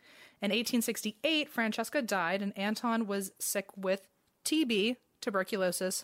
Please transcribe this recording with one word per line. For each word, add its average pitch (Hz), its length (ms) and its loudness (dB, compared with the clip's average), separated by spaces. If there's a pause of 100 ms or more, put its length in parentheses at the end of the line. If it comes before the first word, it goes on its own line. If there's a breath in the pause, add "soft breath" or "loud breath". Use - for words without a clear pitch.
(420 loud breath)
In 202 100 0
eighteen 226 300 2
sixty-eight, 285 680 0
Francesca 226 520 -2
died 196 400 0
and 202 160 -4
Anton 220 500 0
was 196 320 -2
sick - 280 -2 (100)
with 190 320 0 (340)
T 311 220 2
B, 226 320 2 (240)
tuberculosis, 190 840 0